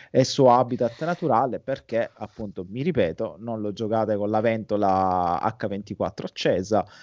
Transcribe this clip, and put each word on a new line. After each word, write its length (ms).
è 80
il 60
suo 280
habitat 520
naturale, 540
perché 540
appunto, 560
mi 140
ripeto, 560
non 220
lo 120
giocate 440
con 140
la 100
ventola 1000
H 260
ventiquattro 600
accesa, 600